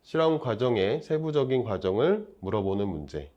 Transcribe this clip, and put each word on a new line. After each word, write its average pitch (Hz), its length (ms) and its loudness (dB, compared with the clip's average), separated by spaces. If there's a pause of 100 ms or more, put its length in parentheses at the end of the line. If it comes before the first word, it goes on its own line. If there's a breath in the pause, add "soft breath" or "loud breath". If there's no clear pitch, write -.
실험 160 400 0
과정의 120 600 2
세부적인 147 600 0
과정을 110 800 0
물어보는 98 440 -2
문제 76 520 -8